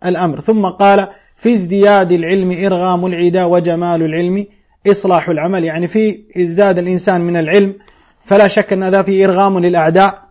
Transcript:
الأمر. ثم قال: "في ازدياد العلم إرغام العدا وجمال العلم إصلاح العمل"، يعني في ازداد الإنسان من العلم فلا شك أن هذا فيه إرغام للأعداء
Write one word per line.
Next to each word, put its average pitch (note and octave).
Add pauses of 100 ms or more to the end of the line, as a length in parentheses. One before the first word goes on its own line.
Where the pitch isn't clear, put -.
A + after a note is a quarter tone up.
الأمر. F3
ثم G#3+
قال: G3 (280)
"في A#3+
ازدياد G3
العلم F3+
إرغام F3+
العدا F3
وجمال E3+
العلم F3 (420)
إصلاح F#3
العمل"، E3+
يعني E3
في G#3+ (160)
ازداد F3+
الإنسان F3+
من E3+
العلم G3 (480)
فلا G3+
شك G3+
أن F#3+
هذا F#3+
فيه G3
إرغام F#3+
للأعداء F3